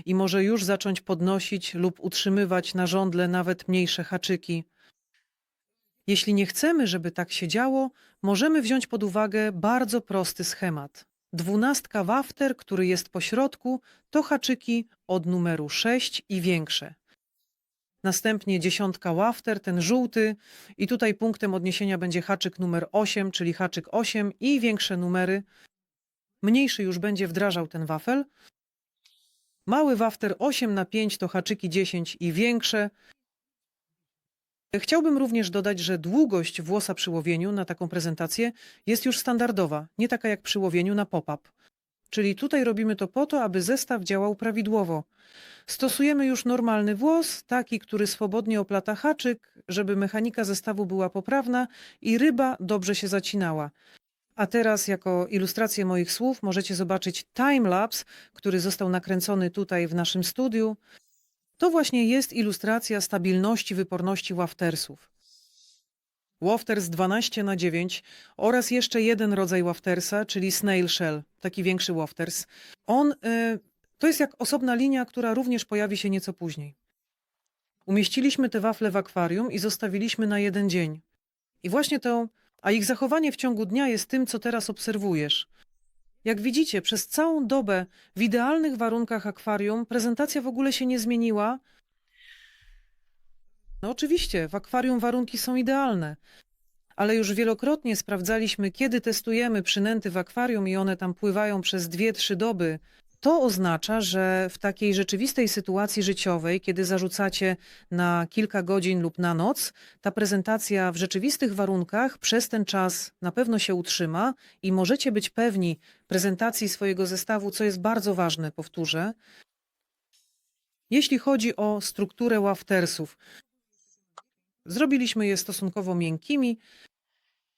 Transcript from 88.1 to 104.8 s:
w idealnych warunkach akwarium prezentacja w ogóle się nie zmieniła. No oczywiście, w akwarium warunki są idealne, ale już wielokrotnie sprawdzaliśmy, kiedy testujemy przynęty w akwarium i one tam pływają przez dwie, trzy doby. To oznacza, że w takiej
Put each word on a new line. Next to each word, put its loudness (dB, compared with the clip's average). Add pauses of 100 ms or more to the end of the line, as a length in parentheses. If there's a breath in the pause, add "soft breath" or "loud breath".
w -2
idealnych 2
warunkach -2
akwarium -2
prezentacja 0
w -8
ogóle 0
się -2
nie 0
zmieniła. 0 (2250 soft breath)
No -4
oczywiście, 0
w -8
akwarium 0
warunki 0
są -2
idealne, 0 (800 soft breath)
ale 2
już 2
wielokrotnie 0
sprawdzaliśmy, -2
kiedy 0
testujemy 0
przynęty 0
w -4
akwarium -2
i 0
one 0
tam -4
pływają 0
przez -2
dwie, 0
trzy -2
doby. 0 (420 soft breath)
To 4
oznacza, 0
że 0
w -14
takiej 0